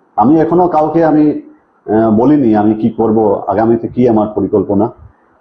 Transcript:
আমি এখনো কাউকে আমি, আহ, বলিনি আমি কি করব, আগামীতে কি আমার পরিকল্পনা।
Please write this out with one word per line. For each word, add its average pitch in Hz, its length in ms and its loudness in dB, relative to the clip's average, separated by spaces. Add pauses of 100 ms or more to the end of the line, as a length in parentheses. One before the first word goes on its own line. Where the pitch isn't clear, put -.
(160)
আমি 147 260 2
এখনো 175 260 0
কাউকে 156 380 0
আমি, 151 360 0 (460)
আহ, 110 240 0
বলিনি 120 440 2
আমি 107 180 0
কি 113 160 -2
করব, 110 580 -2
আগামীতে 113 400 -2
কি 123 220 0
আমার 107 180 0
পরিকল্পনা। 98 640 -2 (500)